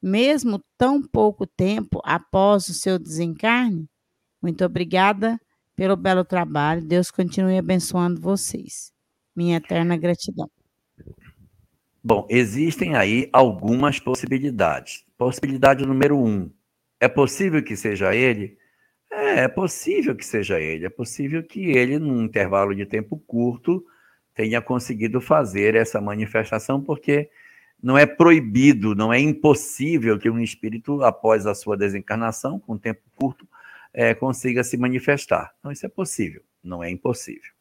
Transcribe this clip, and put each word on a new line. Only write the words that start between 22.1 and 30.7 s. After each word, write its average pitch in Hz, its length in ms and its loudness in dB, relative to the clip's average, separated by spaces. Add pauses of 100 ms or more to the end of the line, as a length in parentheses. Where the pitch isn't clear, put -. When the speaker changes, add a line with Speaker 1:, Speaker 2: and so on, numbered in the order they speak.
Speaker 2:
intervalo 101 520 0
de 98 120 -8
tempo 110 400 -6
curto, 120 580 -2 (480)
tenha 110 300 -2
conseguido 120 580 -4
fazer 110 540 2
essa 113 260 2
manifestação, 110 800 -2
porque 147 480 -2 (540)
não 131 140 4
é 147 80 10
proibido, 131 920 6
não 110 160 2
é 120 80 4
impossível 147 1000 2
que 113 120 0
um 113 100 -2
espírito, 117 640 -4